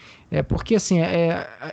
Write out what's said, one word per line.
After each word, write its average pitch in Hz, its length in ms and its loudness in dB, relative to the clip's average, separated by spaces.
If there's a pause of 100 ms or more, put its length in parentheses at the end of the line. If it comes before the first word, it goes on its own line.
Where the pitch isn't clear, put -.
(380)
é - 40 2
porque, - 320 -2
assim, 185 260 2
é, 170 460 0 (260)